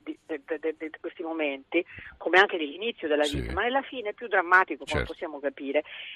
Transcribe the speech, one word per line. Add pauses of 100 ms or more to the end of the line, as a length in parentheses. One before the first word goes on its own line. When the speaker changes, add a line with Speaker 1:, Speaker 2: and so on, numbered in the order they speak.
Speaker 1:
di,
de-,
de-,
de-,
de-,
di
questi
momenti, (320)
come
anche
dell'inizio
della
Speaker 2:
Sì.
Speaker 1:
vita,
ma
nella
fine
è
più
drammatico,
come
Speaker 2:
Certo.
Speaker 1:
possiamo
capire, (320)